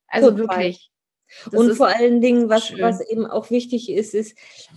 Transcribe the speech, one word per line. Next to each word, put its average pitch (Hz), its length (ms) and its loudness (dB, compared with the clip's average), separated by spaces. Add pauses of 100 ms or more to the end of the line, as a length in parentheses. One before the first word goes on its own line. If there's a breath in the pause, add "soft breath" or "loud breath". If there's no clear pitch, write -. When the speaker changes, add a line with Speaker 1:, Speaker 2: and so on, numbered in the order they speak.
Speaker 1:
Also 233 240 4
Speaker 2:
Total. 202 280 -4
Speaker 1:
wirklich. 180 300 -6 (600 loud breath)
Das 214 100 0
Speaker 2:
Und 240 100 4
Speaker 1:
ist 233 60 -2
Speaker 2:
vor 254 120 4
allen 240 320 2
Dingen, 240 280 2
was, 220 180 0
Speaker 1:
schön. 185 140 -10
Speaker 2:
was 185 200 0
eben 226 240 -6
auch - 260 -8
wichtig 240 400 -4
ist, 208 240 -4
ist, 214 220 -6 (400 loud breath)